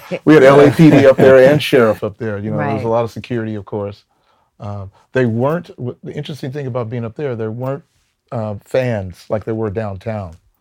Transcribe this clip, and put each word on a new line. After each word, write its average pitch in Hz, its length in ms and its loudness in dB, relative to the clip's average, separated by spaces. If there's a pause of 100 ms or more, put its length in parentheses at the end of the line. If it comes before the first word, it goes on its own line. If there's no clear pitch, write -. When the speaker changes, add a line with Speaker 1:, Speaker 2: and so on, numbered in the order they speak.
(120)
Speaker 1:
<laughs> - 140 -10
Speaker 2:
We 151 100 6
had 139 80 6
L 139 160 8
A 143 120 6
P 160 200 6
D 139 160 6
up 131 100 6
there 135 200 6
and 139 240 6
sheriff 113 420 0
up 104 140 -8
there. 107 200 -8
You 107 140 -8
know, 107 60 -6
there 123 100 -4
was 139 160 -4
Speaker 1:
Right. - 20 -6
Speaker 2:
a 113 40 -4
lot 117 140 0
of 110 80 -8
security, 110 440 -8
of 101 100 -12
course. 104 380 -10 (560)
Um, 101 320 -14 (220)
they 131 120 0
weren't, 135 520 -4
w-, 120 260 -12
the 165 100 -14
interesting 147 380 -12
thing 139 160 -12
about 120 240 -8
being 120 140 -8
up 110 100 -14
there, 139 200 -8
there 110 140 -8
weren't, 127 340 -10 (480)
uh, 107 320 -8
fans 113 680 -6
like 110 160 -6
there 113 100 -6
were 110 160 -6
downtown. 101 640 -10 (260)